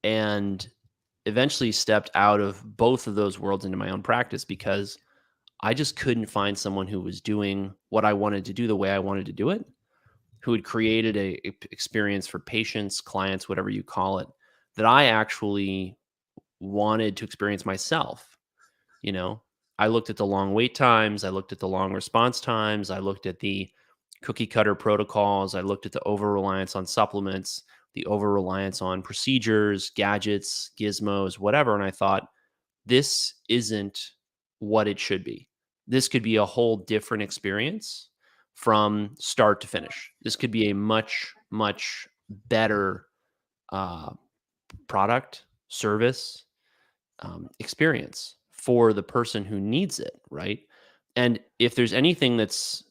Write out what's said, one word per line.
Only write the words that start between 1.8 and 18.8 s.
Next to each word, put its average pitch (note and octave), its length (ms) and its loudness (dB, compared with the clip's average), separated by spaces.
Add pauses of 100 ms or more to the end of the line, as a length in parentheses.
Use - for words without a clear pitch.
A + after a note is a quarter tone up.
out G#2 260 6
of G2 220 -2 (140)
both A#2+ 300 4
of G#2+ 80 -6
those G2+ 240 0
worlds G2 260 -4
into F#2+ 120 -4
my G2 140 -4
own G2 120 -6
practice - 420 -2
because G2+ 540 -4 (640)
I A2+ 140 4
just C#3 220 -2
couldn't A#2 300 0
find G2+ 300 0
someone G2 300 -4
who F#2+ 140 -4
was F#2 200 -8
doing G2+ 540 -2 (160)
what G#2+ 140 2
I G#2+ 80 4
wanted G2+ 340 0
to G2 60 -10
do A#2+ 140 -2
the G#2+ 100 2
way G2 140 0
I G2 100 2
wanted G2 260 -4
to - 60 -10
do A#2 180 0
it, G#3 160 -4 (760)
who A#2 120 -2
had A2+ 120 0
created A2 520 0
a, F#2+ 320 -4
a - 20 -8
p-, - 220 -18
experience G2+ 560 -2
for F#2+ 100 -10
patients, G#2+ 640 -4
clients, F#2+ 480 -4
whatever F#2+ 200 -2
you G#2 140 -6
call F#2+ 380 -2
it, - 80 -12 (480)
that A2 100 2
I C3+ 200 8
actually G2+ 920 0 (640)
wanted G#2 560 0
to - 80 -12
experience G2+ 420 -4
myself. - 720 -4 (640)